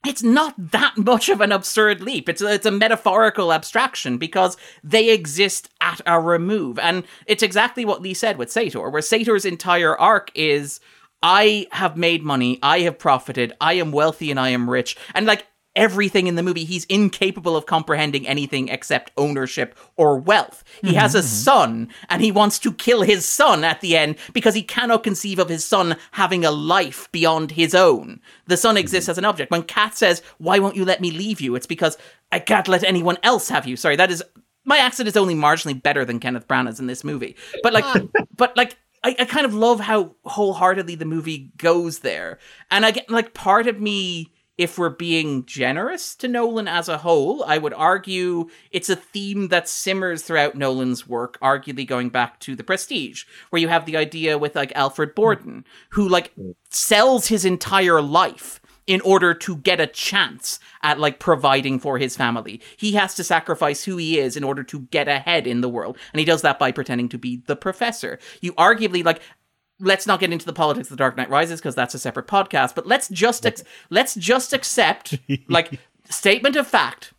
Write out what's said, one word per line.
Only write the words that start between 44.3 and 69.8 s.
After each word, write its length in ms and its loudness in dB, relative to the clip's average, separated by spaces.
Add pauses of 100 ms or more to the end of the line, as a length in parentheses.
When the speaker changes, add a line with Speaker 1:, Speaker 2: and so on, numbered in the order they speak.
Speaker 1:
if 200 -2
we're 120 0
being 560 -4
generous 720 -6
to 140 -6
Nolan 400 -2
as 180 -4
a 120 -4
whole, 440 2
I 140 2
would 160 -4
argue 720 0 (240)
it's 180 -6
a 60 2
theme 540 -8
that 180 0
simmers 540 -4
throughout 340 -2
Nolan's 500 -2
work, 360 -8
arguably 440 -2
going 220 -4
back 320 -4
to 160 -12
The 80 -14
Prestige, 600 -6 (240)
where 120 0
you 60 0
have 180 2
the 120 -4
idea 400 -2
with, 180 -4
like, 180 -2
Alfred 400 -2
Borden, 520 -2 (240)
who, 180 0
like, 240 2 (380)
sells 580 4
his 160 0
entire 580 2
life 600 0 (260)
in 140 0
order 320 4
to 240 -6
get 240 0
a 60 2
chance 680 -4 (260)
at, 180 0
like, 180 0
providing 580 2
for 200 -4
his 180 -4
family. 460 -4 (160)
He 160 -4
has 220 0
to 100 -8
sacrifice 580 -2
who 140 -6
he 220 0
is 180 -2
in 80 -6
order 180 -4
to 160 -12
get 300 -2
ahead 380 -2
in 120 -2
the 80 -2
world. 300 -8 (160)
And 80 -4
he 40 2
does 180 2
that 160 2
by 120 0
pretending 380 -4
to 80 -10
be 280 -10
the 120 -4
professor. 640 -6 (200)
You 140 -8
arguably, 500 4
like, 160 2 (600)